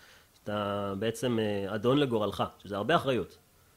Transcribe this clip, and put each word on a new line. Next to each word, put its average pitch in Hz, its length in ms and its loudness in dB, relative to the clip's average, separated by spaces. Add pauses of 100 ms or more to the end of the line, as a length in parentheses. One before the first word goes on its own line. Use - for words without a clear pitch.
(440)
אתה 101 540 -2
בעצם, 113 400 0
אה, 104 360 0
אדון 120 240 2
לגורלך, 113 460 0 (140)
שזה 95 180 -8
הרבה 117 200 2
אחריות. 127 420 -2 (380)